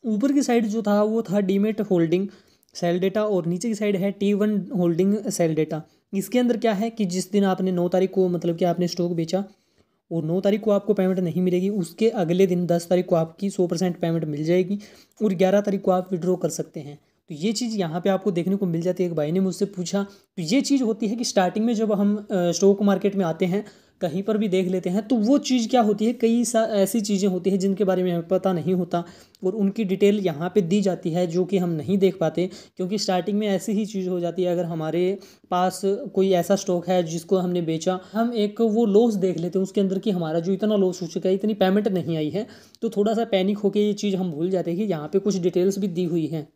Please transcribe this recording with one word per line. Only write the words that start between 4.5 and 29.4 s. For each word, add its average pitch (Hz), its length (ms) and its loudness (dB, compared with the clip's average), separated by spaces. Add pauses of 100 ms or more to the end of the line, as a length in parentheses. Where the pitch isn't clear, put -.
होल्डिंग 180 400 2 (140)
सेल 165 240 0
डेटा। 156 280 -2 (320)
इसके 196 240 -2
अंदर 240 180 2
क्या 226 160 0
है 208 180 -2
कि 226 140 -4
जिस 185 280 -4
दिन 202 120 4
आपने 185 280 0
नौ 175 160 0
तारीख 185 220 2
को, 185 180 2
मतलब 170 280 -2
कि 180 80 0
आपने 175 240 0
स्टॉक 175 240 -2
बेचा 170 320 -2 (680)
और 165 140 -4
नौ 170 160 0
तारीख 202 200 0
को 214 100 0
आपको 202 240 2
पेमेंट 190 240 0
नहीं 180 240 -2
मिलेगी, 180 260 0
उसके 208 400 -2
अगले 185 380 2
दिन 175 200 0
दस 170 200 0
तारीख 180 200 2
को 180 100 2
आपकी 165 340 -2
सौ 185 160 0
परसेंट 175 340 -2
पेमेंट 165 240 0
मिल 151 200 -6
जाएगी 180 340 2 (460)
और 202 100 2
ग्यारह 190 260 4
तारीख 202 220 -2
को 190 80 0
आप 185 220 0
विड्रॉ 180 240 0
कर 180 120 -4
सकते 156 320 -8
हैं। 143 180 -14 (320)
तो 170 40 -10
ये 175 180 -2
चीज़ 220 240 -4
यहाँ 175 240 -2
पे 196 100 0
आपको 208 200 0
देखने 175 260 0
को 196 100 -2
मिल 165 140 -2
जाती 175 220 -2
है। 180 60 0
एक 170 80 -4
भाई 151 160 -2
ने 185 80 0
मुझसे 190 260 0
पूछा, 190 360 -4
तो - 400 -12
ये 196 180 2
चीज़ 277 220 2
होती 220 260 -2
है 220 80 -2
कि 233 80 -4
स्टार्टिंग 202 420 0
में 240 80 0
जब 214 180 0
हम, 202 240 2
अ, 208 140 -10
स्टॉक 196 520 2
मार्केट 202 340 2
में 190 80 2
आते 165 220 0
हैं 196 180 -2 (360)
कहीं 175 220 -4
पर 214 160 0
भी 214 100 0
देख 185 200 0
लेते 180 220 -2
हैं, 208 180 -2
तो 262 80 2
वो 233 220 4
चीज़ 240 300 0
क्या 247 120 4
होती 214 240 2
है, 233 80 2
कई 233 320 2
सा-, 226 260 0
ऐसी 202 300 2
चीज़ें 202 280 0
होती 180 220 0
हैं 196 80 2
जिनके 196 260 0
बारे 185 180 2
में 180 100 0
हमें 170 160 -4
पता 190 240 2
नहीं 170 220 0
होता 175 300 -2 (400)